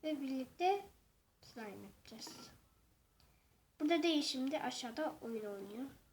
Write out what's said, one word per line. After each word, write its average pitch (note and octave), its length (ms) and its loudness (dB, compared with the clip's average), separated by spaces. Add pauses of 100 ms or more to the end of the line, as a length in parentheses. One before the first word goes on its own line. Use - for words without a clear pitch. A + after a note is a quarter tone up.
Ve D4+ 160 0
birlikte D#4 640 0 (540)
slime G3+ 420 -12
yapacağız. - 680 -16 (1300)
Burada D#4 200 6
değil D#4 200 6
şimdi. C4+ 360 0
Aşağıda B3+ 640 -2
oyun A3+ 240 -4
oynuyor. G#3 460 -6 (220)